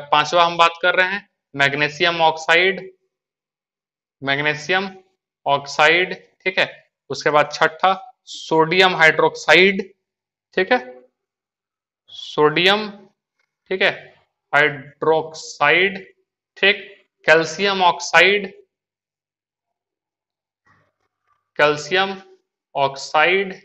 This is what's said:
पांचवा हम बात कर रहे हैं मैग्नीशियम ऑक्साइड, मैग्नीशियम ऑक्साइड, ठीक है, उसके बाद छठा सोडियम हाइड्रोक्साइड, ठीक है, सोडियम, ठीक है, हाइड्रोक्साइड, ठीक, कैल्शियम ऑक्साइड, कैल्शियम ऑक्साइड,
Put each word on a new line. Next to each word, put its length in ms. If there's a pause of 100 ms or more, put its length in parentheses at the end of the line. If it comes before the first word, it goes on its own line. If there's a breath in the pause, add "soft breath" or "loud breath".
(120)
पांचवा 320
हम 120
बात 260
कर 120
रहे 180
हैं 160 (260)
मैग्नीशियम 680
ऑक्साइड, 580 (1400)
मैग्नीशियम 680 (580)
ऑक्साइड, 680 (300)
ठीक 140
है, 80 (440)
उसके 200
बाद 220
छठा 400 (340)
सोडियम 680
हाइड्रोक्साइड, 840 (760)
ठीक 160
है, 60 (1300)
सोडियम, 760 (840)
ठीक 120
है, 100 (600)
हाइड्रोक्साइड, 1500 (580)
ठीक, 260 (440)
कैल्शियम 560
ऑक्साइड, 720 (3000)
कैल्शियम 580 (580)
ऑक्साइड, 800 (120)